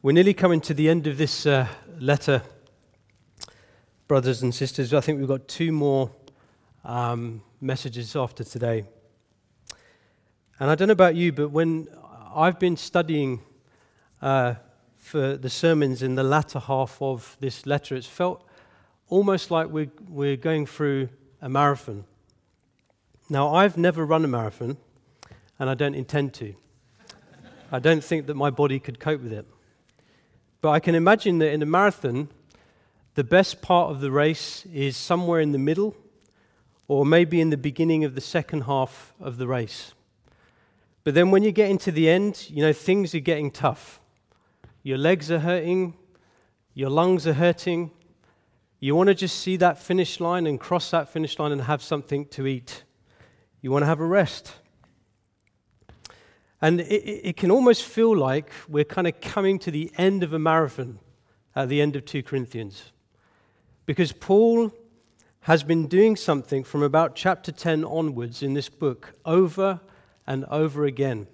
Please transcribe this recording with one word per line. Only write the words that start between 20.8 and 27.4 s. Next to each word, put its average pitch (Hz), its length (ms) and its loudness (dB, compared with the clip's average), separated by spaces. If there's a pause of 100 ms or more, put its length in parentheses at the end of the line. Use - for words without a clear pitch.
a 131 80 -10
marathon. 135 540 0 (1200)
Now, 143 260 0
I've 185 220 4
never 165 300 0
run 160 180 2
a 147 40 0
marathon, 120 500 -6 (800)
and 131 100 -4
I 135 60 -2
don't 143 200 -2
intend 143 400 -4
to. 104 200 -14 (1160)